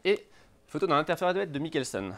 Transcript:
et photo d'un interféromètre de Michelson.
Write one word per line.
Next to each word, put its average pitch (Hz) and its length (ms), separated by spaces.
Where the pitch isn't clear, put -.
et 196 200
photo 185 200
d'un 147 100
interféromètre 180 540
de 139 80
Michelson. 123 580